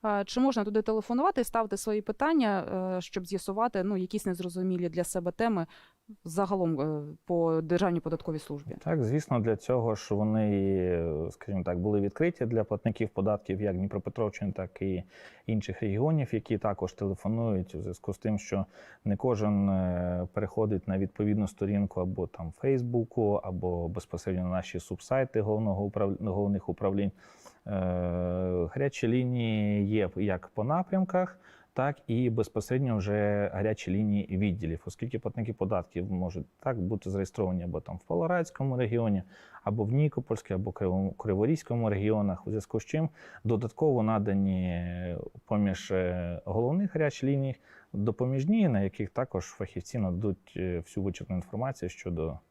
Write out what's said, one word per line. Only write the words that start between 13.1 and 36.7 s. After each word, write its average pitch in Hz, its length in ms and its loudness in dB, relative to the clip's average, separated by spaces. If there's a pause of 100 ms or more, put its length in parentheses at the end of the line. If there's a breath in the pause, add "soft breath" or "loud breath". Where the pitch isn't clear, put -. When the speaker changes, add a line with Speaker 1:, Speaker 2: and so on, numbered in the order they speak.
Speaker 2:
як 98 160 0
Дніпропетровщини, 101 760 -4
так - 300 -8
і 95 220 -2 (420 loud breath)
інших 104 360 -2
регіонів, 127 520 0
які 110 240 -2
також 101 360 -2
телефонують 101 840 -2
у 78 60 -6
зв'язку 95 320 -8
з - 40 -8
тим, 107 220 -2
що 98 260 -2 (400 loud breath)
не 101 120 0
кожен, 104 520 2
е, 90 640 0
переходить 104 540 0
на 95 100 0
відповідну 104 500 0
сторінку 101 540 0
або 92 260 -2
там 82 300 -10
Фейсбуку, 120 840 2
або 90 440 -2
безпосередньо 90 580 -4
на 90 60 0
наші 92 280 -4
субсайти 123 640 -2
головного 104 420 0
управ-, 101 420 -2
головних 101 440 0
управлінь. 98 420 0 (560 loud breath)
Е, 101 40 -6 (1000)
гарячі 139 360 -2
лінії 113 800 2
є 104 280 2
як 92 320 0
по - 160 -4
напрямках, 180 760 0 (360 loud breath)
так 139 220 0 (100)
і 117 220 2
безпосередньо 113 680 0
вже 104 560 2
гарячі 101 380 0
лінії 101 460 2
відділів, 92 480 0
оскільки 113 340 -6
платники 110 340 -4
податків 95 580 -2
можуть 90 340 -4 (140)
так 120 220 -2